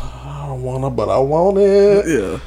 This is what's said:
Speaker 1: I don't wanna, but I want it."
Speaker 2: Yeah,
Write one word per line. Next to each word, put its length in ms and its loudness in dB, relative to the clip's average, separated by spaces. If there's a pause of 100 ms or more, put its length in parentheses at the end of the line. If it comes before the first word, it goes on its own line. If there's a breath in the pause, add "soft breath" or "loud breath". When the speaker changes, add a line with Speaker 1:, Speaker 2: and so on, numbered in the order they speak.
Speaker 1:
I 480 -12
don't 140 -10
wanna, 280 -6
but 180 -2
I 100 2
want 400 2
it." 500 4
Speaker 2:
Yeah, 380 -2